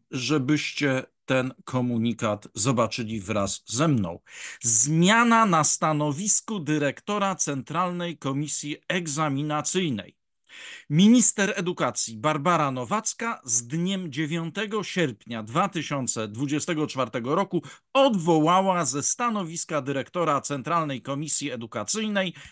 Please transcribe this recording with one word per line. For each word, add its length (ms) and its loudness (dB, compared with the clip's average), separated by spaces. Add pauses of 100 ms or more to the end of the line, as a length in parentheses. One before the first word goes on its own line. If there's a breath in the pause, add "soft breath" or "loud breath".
(120)
żebyście 960 0 (200)
ten 280 0 (100)
komunikat 920 -2
zobaczyli 680 0
wraz 440 -2
ze 220 0
mną. 320 0 (420 loud breath)
Zmiana 840 4
na 180 4
stanowisku 960 0
dyrektora 760 -2
Centralnej 840 -4
Komisji 600 -4 (100)
Egzaminacyjnej. 1300 -2 (720 loud breath)
Minister 640 6
edukacji 640 -2
Barbara 540 2
Nowacka 760 -4
z 220 -2
dniem 440 -4
dziewiątego 720 -4
sierpnia 600 -4
dwa 260 0
tysiące 580 -4
dwudziestego 600 -2
czwartego 480 -4
roku 280 0 (300 loud breath)
odwołała 920 4
ze 180 -2
stanowiska 800 -2
dyrektora 600 -2
Centralnej 600 -4
Komisji 500 -4
Edukacyjnej 840 -4 (180 loud breath)